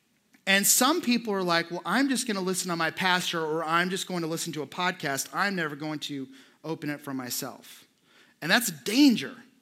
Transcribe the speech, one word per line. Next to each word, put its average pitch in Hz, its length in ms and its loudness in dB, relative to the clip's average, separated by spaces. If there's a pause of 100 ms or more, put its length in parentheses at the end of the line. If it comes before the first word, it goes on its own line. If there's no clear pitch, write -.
(440)
And 196 220 4
some 302 340 4
people 233 340 0
are 190 100 0
like, 170 260 2
"Well, 175 160 -6
I'm 247 220 2
just 254 180 0
gonna 196 140 -2
listen 185 300 -2
to 175 40 -2
my 160 160 0
pastor, 180 500 0
or 160 240 -2
I'm 170 260 2
just 185 180 -4
going 180 140 -4
to 165 40 -2
listen 160 280 -6
to 151 80 -6
a 135 40 -8
podcast. 165 640 -4
I'm 196 220 0
never 156 220 -2
going 151 240 -6
to 139 260 -8 (380)
open 156 260 -6
it 143 100 -8
for 139 140 -10
myself." 123 680 -10 (560)
And 156 100 -2
that's 233 180 2
a 180 40 -4
danger. 196 640 4 (260)